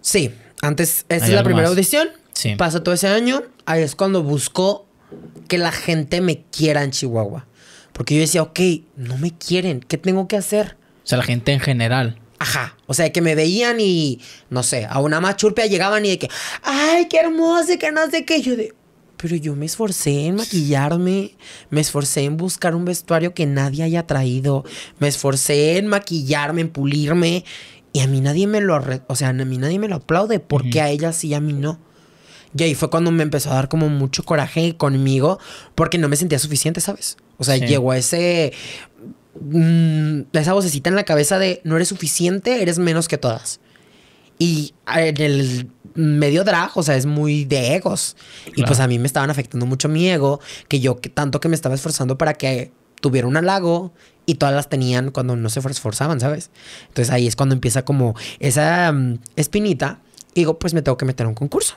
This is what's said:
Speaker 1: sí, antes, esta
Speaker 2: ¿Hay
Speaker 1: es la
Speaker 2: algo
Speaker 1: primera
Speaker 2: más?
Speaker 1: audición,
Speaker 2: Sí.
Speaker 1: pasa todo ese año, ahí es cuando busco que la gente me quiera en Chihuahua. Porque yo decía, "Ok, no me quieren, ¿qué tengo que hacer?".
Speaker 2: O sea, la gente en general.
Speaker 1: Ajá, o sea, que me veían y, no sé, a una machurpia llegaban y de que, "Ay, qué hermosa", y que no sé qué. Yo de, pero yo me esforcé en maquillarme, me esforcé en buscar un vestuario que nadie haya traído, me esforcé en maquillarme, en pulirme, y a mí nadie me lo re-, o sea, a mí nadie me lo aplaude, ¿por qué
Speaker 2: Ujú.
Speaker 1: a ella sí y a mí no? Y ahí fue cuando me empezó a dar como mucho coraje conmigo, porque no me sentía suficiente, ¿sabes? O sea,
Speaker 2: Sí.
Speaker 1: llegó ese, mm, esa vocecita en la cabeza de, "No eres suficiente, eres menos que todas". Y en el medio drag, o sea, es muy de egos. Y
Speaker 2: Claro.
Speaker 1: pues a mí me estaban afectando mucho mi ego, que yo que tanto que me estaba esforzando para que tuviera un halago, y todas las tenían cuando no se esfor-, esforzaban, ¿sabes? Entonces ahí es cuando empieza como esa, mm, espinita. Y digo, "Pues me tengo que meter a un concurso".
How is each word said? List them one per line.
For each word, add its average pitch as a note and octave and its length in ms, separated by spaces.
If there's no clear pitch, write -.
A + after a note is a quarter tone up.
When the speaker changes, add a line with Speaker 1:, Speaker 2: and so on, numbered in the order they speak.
Speaker 1:
sí, D3+ 280
antes, D3+ 480
esta E3+ 60
Speaker 2:
¿Hay F3+ 60
Speaker 1:
es F#3+ 40
la G3+ 60
Speaker 2:
algo F#3+ 80
Speaker 1:
primera E3 200
Speaker 2:
más? - 80
Speaker 1:
audición, D4 340
Speaker 2:
Sí. - 220
Speaker 1:
pasa E3+ 300
todo F3+ 100
ese F#3+ 140
año, A#3+ 340
ahí D#3+ 160
es C#3+ 140
cuando F#3+ 260
busco E3 640
que F3+ 100
la E3 140
gente E3 480
me F3 240
quiera D3 280
en C3+ 80
Chihuahua. A#2 560
Porque C#3 220
yo D3+ 60
decía, D#3+ 220
"Ok, D#3+ 180
no B2+ 240
me E3 180
quieren, F3 440
¿qué - 180
tengo F#3 300
que G#3+ 80
hacer?". G#3 400
Speaker 2:
O - 60
sea, A#2+ 100
la B2 60
gente A#2+ 260
en C#3 80
general. A#2+ 600
Speaker 1:
Ajá, - 380
o C3+ 80
sea, D#3+ 160
que F3 100
me E3 140
veían A3 460
y, D#3+ 400
no B2+ 140
sé, A2+ 260
a C#3 120
una D3+ 200
machurpia G#3 460
llegaban G3+ 400
y G3 40
de F3+ 100
que, C3+ 100
"Ay, D#4 460
qué E4 100
hermosa", E4 560
y E4+ 40
que D#4+ 120
no D#4 220
sé E4 120
qué. D#4+ 180
Yo B3 140
de, A3 160
pero E3+ 180
yo D3+ 180
me D3 120
esforcé D#3 600
en F3+ 80
maquillarme, F3+ 1000
me D3 100
esforcé C#3+ 440
en D3 120
buscar F3 380
un E3+ 100
vestuario F3 500
que D#3 120
nadie C#3 380
haya E3 200
traído, C3+ 600
me C#3+ 80
esforcé C#3+ 720
en G3+ 80
maquillarme, E3 760
en E3 80
pulirme, D#3 760
y C#3 80
a C3 80
mí C3+ 120
nadie D3+ 280
me G#3+ 120
lo F3 200
re-, C3 260
o C3+ 80
sea, C3 140
a C3 40
mí C3 260
nadie D#3 200
me G#3+ 80
lo G3 100
aplaude, F#3+ 440
¿por C3 300
qué A#2+ 80
Speaker 2:
Ujú. D3+ 80
Speaker 1:
a - 40
ella D#3 220
sí D#3+ 160
y D3 60
a D3 60
mí D3+ 120
no? D3 260
Y E3 60
ahí D#3 100
fue D#3 160
cuando E3+ 220
me E3 100
empezó D3 300
a - 20
dar C3+ 140
como D#3 200
mucho C#3 360
coraje E3 520
conmigo, C3+ 640
porque E3 220
no D3+ 100
me C#3+ 80
sentía D3+ 240
suficiente, D3+ 400
¿sabes? - 360
O B2+ 60
sea, C3+ 120
Speaker 2:
Sí. C3 100
Speaker 1:
llegó C3 280
ese, E3+ 580
mm, D#3 840
esa D#3 200
vocecita E3+ 380
en F#3+ 60
la G3+ 80
cabeza D#3 340
de, F#3 260
"No D#3+ 120
eres F3 120
suficiente, F#3+ 720
eres E3+ 200
menos E3 280
que D#3 100
todas". - 420
Y D#3+ 360
en D#3 240
el C3+ 500
medio D3+ 480
drag, F#3 320
o F#3 80
sea, C#3+ 140
es C3 100
muy D3 380
de C3+ 320
egos. - 400
Y - 60
Speaker 2:
Claro. A#2+ 140
Speaker 1:
pues A#2+ 120
a B2+ 80
mí A#2+ 100
me A#2+ 80
estaban C#3+ 240
afectando C3 360
mucho C3+ 220
mi D#3+ 200
ego, C#3+ 320
que C#3+ 120
yo B2 200
que C3+ 100
tanto C#3+ 280
que E3 100
me E3 60
estaba D3 200
esforzando C3+ 440
para D3+ 160
que C3 380
tuviera B2 280
un C#3 80
halago, F3 560
y E3+ 100
todas C#3 180
las C#3+ 140
tenían B2+ 420
cuando B2+ 260
no A2+ 140
se C3+ 100
esfor-, C3 100
esforzaban, C3+ 500
¿sabes? D3 300
Entonces B2 240
ahí B2 140
es A2+ 100
cuando C3+ 180
empieza B2+ 300
como B2+ 300
esa, D#3 520
mm, B2+ 260
espinita. D#3+ 640
Y F3 60
digo, D#3+ 180
"Pues E3+ 160
me D#3+ 80
tengo C3+ 140
que - 80
meter B2+ 220
a - 20
un A2 60
concurso". C#3+ 420